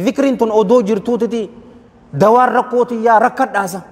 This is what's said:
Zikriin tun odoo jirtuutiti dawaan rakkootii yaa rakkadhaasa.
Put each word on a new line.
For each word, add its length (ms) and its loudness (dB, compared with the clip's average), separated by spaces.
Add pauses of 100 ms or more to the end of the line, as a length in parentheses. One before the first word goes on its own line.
Zikriin 340 0
tun 140 0
odoo 300 4
jirtuutiti 680 -4 (720)
dawaan 320 4
rakkootii 520 -2
yaa 140 4
rakkadhaasa. 640 -2 (120)